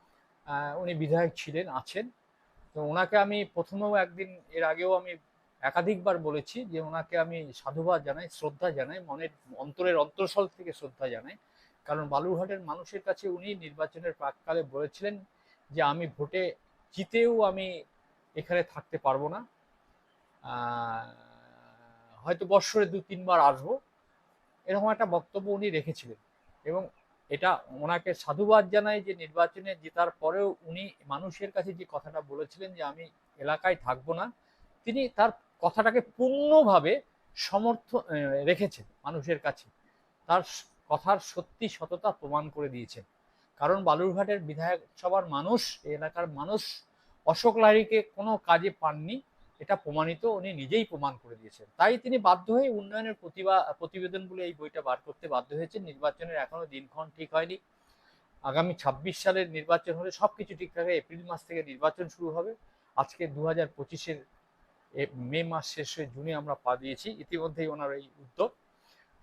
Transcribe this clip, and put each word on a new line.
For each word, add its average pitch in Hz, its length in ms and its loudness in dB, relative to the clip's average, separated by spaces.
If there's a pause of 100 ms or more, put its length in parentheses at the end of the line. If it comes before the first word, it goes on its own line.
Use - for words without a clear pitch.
(460)
আহ, 147 360 -4
উনি 175 120 -4
বিধায়ক 160 420 2
ছিলেন, 160 320 -6
আছেন। 180 420 -8 (640)
তো 151 80 -6
ওনাকে 180 360 2
আমি 202 280 4
প্রথমেও 202 500 -2
একদিন, 185 540 -2
এর 165 140 -2
আগেও 170 300 2
আমি 180 220 0 (460)
একাধিকবার 175 560 0
বলেছি 156 480 -6
যে 165 160 -6
ওনাকে 160 360 -4
আমি 160 380 -2
সাধুবাদ 160 480 -2
জানাই, 147 280 -6
শ্রদ্ধা 151 400 -4
জানাই, 143 280 -6
মনের 160 300 -10 (260)
অন্তরের 156 420 0
অন্তঃস্থল 185 500 2 (100)
থেকে 175 160 -12
শ্রদ্ধা 135 340 -8
জানাই। 120 280 -10 (500)
কারণ 151 240 -4
বালুরঘাটের 180 500 -2
মানুষের 175 420 -10
কাছে 196 280 -4
উনি 180 260 -6
নির্বাচনের 156 580 -8
প্রাককালে 160 500 -4
বলেছিলেন 151 640 -6 (460)
যে, 156 100 -2
"আমি 156 260 2
ভোটে 165 480 -4 (380)
জিতেও 233 480 2
আমি 185 420 0 (520)
এখানে 175 280 0
থাকতে 160 340 -10
পারবো 139 320 0
না, 220 180 -10 (920)
আহ, 117 720 -6 (1080)
হয়তো 170 240 -2
বৎসরে 196 400 4
দু 185 160 -4
তিনবার 180 380 2
আসবো", 143 400 6 (840)
এরকম 202 240 2
একটা 214 160 2
বক্তব্য 190 460 -2
উনি 202 180 -2
রেখেছিলেন। 151 480 -4 (460)
এবং 175 240 -4 (420)
এটা 165 420 0
ওনাকে 170 420 -2
সাধুবাদ 202 560 4
জানাই 208 320 2
যে 185 140 -8
নির্বাচনে 170 600 -2
জেতার 170 360 0
পরেও 190 520 0
উনি 175 260 -12 (160)
মানুষের 175 460 -8
কাছে 190 220 -4
যে 175 160 -14
কথাটা 151 320 -8
বলেছিলেন 151 520 -10
যে, 165 100 -10
"আমি 156 260 -10 (280)
এলাকায় 156 380 0
থাকবো 131 380 -4
না", 202 180 -4 (540)
তিনি 247 240 -2
তার 214 200 4 (320)
কথাটাকে 214 400 4
পূর্ণভাবে 262 1000 6 (340)
সমর্থ-, 226 600 0
আহ, 143 500 -2
রেখেছেন 180 400 0 (180)
মানুষের 151 360 -4
কাছে, - 300 -6 (560)
তার 175 160 6
স-, - 220 -12 (260)
কথার 185 300 2
সত্যি - 500 -8
সততা 180 420 -4
প্রমাণ 147 380 -4
করে 143 200 -6
দিয়েছেন। 123 340 -12 (540)
কারণ 165 260 2
বালুরঘাটের 185 560 2
বিধায়ক 165 400 -2 (180)
সভার 185 300 0
মানুষ, 165 560 0
এই 147 100 -6
এলাকার 156 340 -4
মানুষ 156 560 -6 (420)
অশোক 226 320 4
লাহিড়ীকে 214 440 8
কোনো 208 360 -2
কাজে 170 320 4
পাননি, 160 520 -4 (380)
এটা 190 160 0
প্রমাণিত, 156 500 -2
উনি 196 280 -2
নিজেই 156 320 0
প্রমাণ 143 380 -6
করে 117 120 -18
দিয়েছেন। 110 300 -20 (120)
তাই 214 200 6
তিনি 254 200 0
বাধ্য 185 360 4
হয়ে 262 160 4
উন্নয়নের 214 440 -4
প্রতিবা-, 185 600 0
প্রতিবেদন 185 540 -8
বলে 185 180 -8
এই 170 80 -8
বইটা 151 280 -10
বার 127 240 -2
করতে 151 220 -14
বাধ্য 135 280 -2
হয়েছেন। 170 280 -6
নির্বাচনের 151 520 -6
এখনো 156 300 -6
দিনক্ষণ 143 520 -14
ঠিক 160 160 -10
হয়নি, 170 240 0 (880)
আগামী 156 300 0
ছাব্বিশ 165 500 -4
সালের 185 260 2
নির্বাচন 165 440 0
হলে 175 180 -6
সব 208 260 0
কিছু - 180 -10
ঠিক 175 180 -12
থাকে, 170 240 0
এপ্রিল 165 280 -8
মাস 170 200 -12
থেকে 165 180 -6
নির্বাচন 151 440 -2
শুরু 165 220 -8
হবে। 175 260 -6 (400)
আজকে 156 320 -2
দু 147 200 -4
হাজার 160 280 0
পঁচিশের 147 500 -12 (680)
এ-, 139 220 -4
মে 131 280 -4
মাস 165 220 -6
শেষ - 320 -10
হয়ে 151 180 -8
জুনে 156 180 -8
আমরা 147 220 -6
পা 127 200 0
দিয়েছি, 131 340 -8
ইতিমধ্যেই 160 580 -6
ওনার 147 260 -6
এই 139 140 -10 (120)
উদ্যোগ। 143 320 -2 (720)